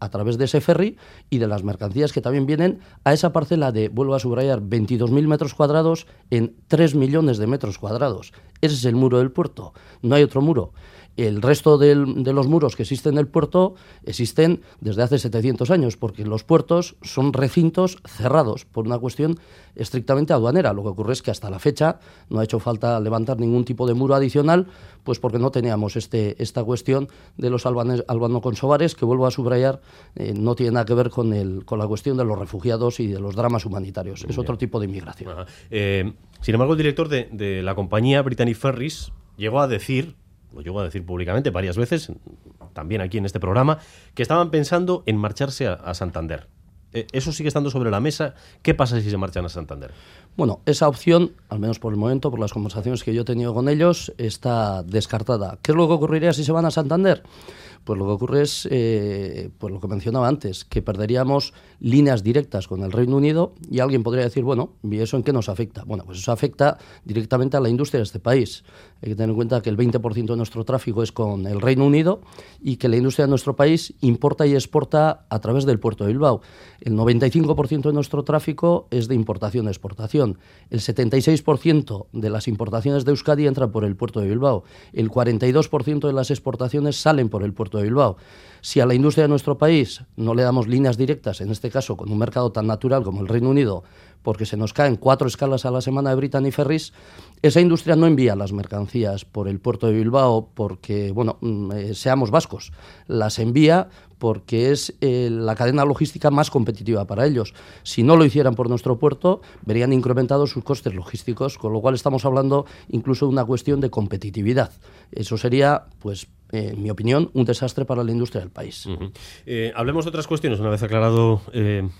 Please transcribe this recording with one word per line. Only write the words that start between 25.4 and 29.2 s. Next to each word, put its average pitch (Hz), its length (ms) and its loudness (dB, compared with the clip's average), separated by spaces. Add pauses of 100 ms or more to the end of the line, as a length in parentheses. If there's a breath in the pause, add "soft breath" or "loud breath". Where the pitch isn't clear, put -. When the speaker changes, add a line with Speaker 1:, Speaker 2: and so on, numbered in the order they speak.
Speaker 1:
no 131 120 0
teníamos 113 440 -2
este, 107 460 -4
esta 117 220 -4
cuestión 131 440 -2 (300 soft breath)
de 123 120 -2
los 123 160 -2
albanes-, 120 420 0
albanoconsobares, 123 880 0
que - 100 -4
vuelvo 127 200 2